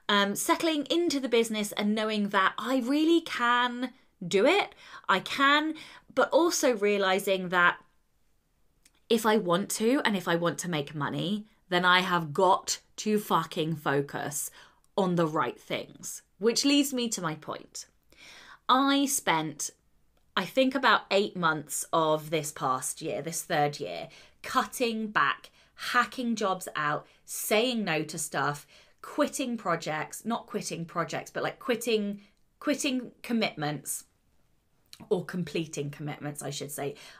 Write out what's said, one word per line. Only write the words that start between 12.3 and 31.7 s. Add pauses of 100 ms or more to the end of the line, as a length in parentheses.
got (180)
to
fucking
focus (480)
on
the
right
things. (160)
Which
leads
me
to
my
point. (800)
I
spent, (640)
I
think,
about (100)
eight
months
of
this
past
year,
this
third
year, (320)
cutting
back, (260)
hacking
jobs
out, (180)
saying
no
to
stuff, (340)
quitting
projects,
not
quitting
projects,
but,
like,
quitting, (380)